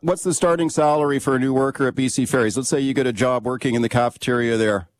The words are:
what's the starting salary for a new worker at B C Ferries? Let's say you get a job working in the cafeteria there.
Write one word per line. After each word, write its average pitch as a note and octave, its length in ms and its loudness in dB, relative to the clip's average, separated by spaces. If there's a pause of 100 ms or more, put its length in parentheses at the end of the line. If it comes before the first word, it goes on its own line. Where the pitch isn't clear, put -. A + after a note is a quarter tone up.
what's F3 200 -2
the F3+ 120 -2
starting E3+ 340 2
salary D3+ 500 2
for C3 160 0
a B2+ 40 2
new C3 160 0
worker C3+ 340 0
at A#2+ 60 -2
B C3 160 0
C B2+ 160 0
Ferries? A2 300 0
Let's C3 120 -4
say D3 120 0
you C3+ 120 0
get C3 140 0
a B2 60 0
job A#2+ 340 0
working B2+ 280 -2
in A#2+ 80 0
the A#2 60 0
cafeteria A#2+ 720 0
there. G#2 300 0 (120)